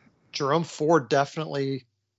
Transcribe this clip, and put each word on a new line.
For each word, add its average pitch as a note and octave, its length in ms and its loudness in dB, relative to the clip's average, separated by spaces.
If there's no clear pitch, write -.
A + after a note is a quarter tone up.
Jerome D3+ 320 0
Ford D3+ 460 2
definitely C#3+ 760 -2